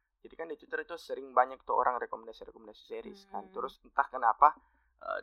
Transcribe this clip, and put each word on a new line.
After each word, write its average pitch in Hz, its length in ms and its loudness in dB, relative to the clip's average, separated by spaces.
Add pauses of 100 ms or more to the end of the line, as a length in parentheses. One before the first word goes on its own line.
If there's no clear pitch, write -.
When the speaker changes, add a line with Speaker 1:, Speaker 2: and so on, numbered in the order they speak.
(200)
Speaker 1:
Jadi - 160 -20
kan 165 140 -10
di 147 80 -10
Twitter 156 260 -8
itu 170 140 -12
sering 135 340 -10
banyak 127 320 2
tuh 113 140 0
orang 123 200 4
rekomendasi-rekomendasi 110 880 -12
series 110 400 -12
kan. 196 220 -12
Speaker 2:
Hmm. 190 60 -20
Speaker 1:
Terus 127 260 -8
entah 131 260 0
kenapa, 131 460 6 (480)
eh, - 240 -6